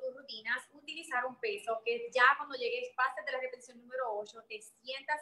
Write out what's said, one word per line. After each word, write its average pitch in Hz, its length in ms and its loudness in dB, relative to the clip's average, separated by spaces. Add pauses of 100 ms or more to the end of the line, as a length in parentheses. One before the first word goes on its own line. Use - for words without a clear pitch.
tus 254 160 -4
rutinas, 226 460 -4 (100)
utilizar 294 540 -2
un 254 140 -6
peso 220 440 -2
que 233 260 0
ya 254 260 10
cuando 285 200 -6
llegues, 247 400 -2
pases 262 280 2
de 262 80 -4
la 262 60 0
repetición 254 400 -8
número 240 380 -2
ocho, 214 320 -8
te 214 120 -8
sientas 277 600 -4